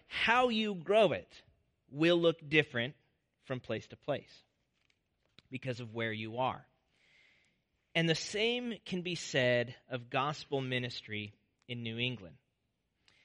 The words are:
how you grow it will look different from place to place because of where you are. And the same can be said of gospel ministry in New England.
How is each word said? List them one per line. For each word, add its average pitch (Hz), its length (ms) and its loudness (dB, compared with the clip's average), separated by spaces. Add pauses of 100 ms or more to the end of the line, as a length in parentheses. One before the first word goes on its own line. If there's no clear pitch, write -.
how 247 420 2
you 214 240 0
grow 185 380 4
it 92 200 -6 (600)
will 165 260 4
look 170 200 4 (120)
different 143 460 0 (500)
from 127 140 -4
place 110 280 -6
to - 80 -18
place - 480 -8 (1080)
because 127 300 -8
of 113 140 -12
where 113 180 -2
you 110 260 -8
are. 123 280 -2 (1300)
And 165 120 4
the 160 80 4
same 233 600 -2 (100)
can 185 160 -4
be 175 140 -4
said 123 600 2 (140)
of 120 200 -8
gospel 139 520 -2
ministry 113 720 -6 (340)
in 120 160 -8
New 113 140 -6
England. 117 380 -4 (880)